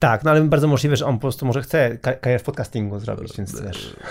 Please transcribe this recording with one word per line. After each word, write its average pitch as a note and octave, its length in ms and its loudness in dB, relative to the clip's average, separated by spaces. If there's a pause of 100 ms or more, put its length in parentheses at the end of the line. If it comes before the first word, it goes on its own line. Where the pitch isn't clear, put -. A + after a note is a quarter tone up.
Tak, A2+ 240 2
no D#3 80 4
ale D3+ 100 6
bardzo D3+ 260 4
możliwe, D3 280 2
że A#2+ 100 0
on C#3 100 0
po G#2+ 60 -2
prostu C3+ 240 -4
może B2+ 160 0
chce B2 360 2
ka-, B2+ 160 -2
karierę B2 260 0
w - 40 -12
podcastingu G#2 560 -4
zrobić, G#2+ 380 -8
więc G2 240 -8
też. - 340 -10 (160)